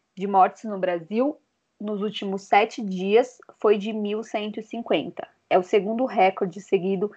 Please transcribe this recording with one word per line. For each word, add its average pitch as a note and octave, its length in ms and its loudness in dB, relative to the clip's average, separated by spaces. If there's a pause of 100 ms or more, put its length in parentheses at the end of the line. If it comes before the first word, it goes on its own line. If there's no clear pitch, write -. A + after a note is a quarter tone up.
(140)
de F#3 120 -6
mortes G3 380 4
no G#3 140 -6
Brasil F#3 580 -2 (420)
nos G#3 220 -6
últimos G3+ 400 -4
sete A3 400 2
dias G3 580 2 (200)
foi A3 180 4
de G#3 160 -6
mil G#3+ 300 -4
cento G#3+ 360 -8
e A3 40 -8
cinquenta. A3 640 -6 (220)
É F3 80 4
o F3+ 40 4
segundo A3 440 0
recorde F#3+ 560 0
seguido G3 540 0